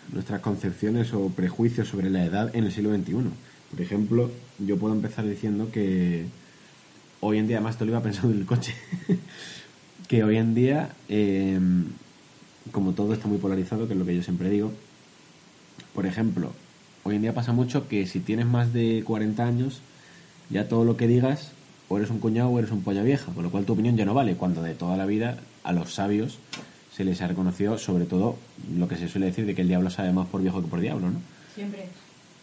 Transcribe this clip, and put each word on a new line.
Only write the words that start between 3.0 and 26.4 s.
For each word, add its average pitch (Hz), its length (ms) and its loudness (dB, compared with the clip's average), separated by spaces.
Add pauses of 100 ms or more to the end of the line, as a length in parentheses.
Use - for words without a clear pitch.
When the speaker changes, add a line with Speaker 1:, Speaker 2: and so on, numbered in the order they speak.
Speaker 1:
Por - 100 -8
ejemplo, 107 500 2 (280)
yo 98 180 0
puedo 107 160 0
empezar 110 340 -2
diciendo 104 440 -2
que 90 540 0 (960)
hoy 104 160 2
en 107 100 2
día, 113 100 0
además, 113 200 -2
te 110 80 -2
lo 110 60 0
iba 117 100 0
pensando 110 320 0
en 101 60 2
el 95 60 -2
coche, - 280 0 (340)
<laughs> - 1000 -6
que 117 160 4
hoy 110 140 4
en 113 180 4
día, 131 340 2 (180)
em, 95 800 4 (840)
como 95 220 0
todo 104 200 0
está 110 140 -2
muy 104 100 2
polarizado, 95 500 0
que 110 60 -2
es 95 60 2
lo 90 60 0
que 87 100 0
yo 87 80 0
siempre 90 260 -2
digo, 104 220 2 (1200)
por 95 120 -2
ejemplo, 92 480 0 (500)
hoy 101 120 0
en 104 60 2
día 113 120 0
pasa 120 180 -2
mucho 123 360 2
que 98 200 0
si 92 120 -4
tienes 110 280 0
más 120 260 4
de 113 320 2
cuarenta 110 400 0
años, 123 360 0 (680)
ya 101 180 -2
todo 113 180 4
lo 117 120 4
que 117 100 2
digas, 127 440 4 (380)
o 95 80 0
eres 104 120 0
un 113 100 -2
cuñado 113 300 2
o 123 100 2
eres 110 120 0
un 104 120 -2
polla 98 200 0
vieja, 135 300 2
con 87 100 -6
lo 87 80 -2
cual 98 140 -2
tu 107 80 0
opinión 113 240 2
ya 107 80 2
no 101 80 2
vale, 117 220 2
cuando 90 280 -2
de 82 120 -4
toda 87 220 -2
la 95 80 -2
vida 110 320 -2 (260)
a 87 100 -2
los 85 200 -2
sabios 104 440 -2 (580)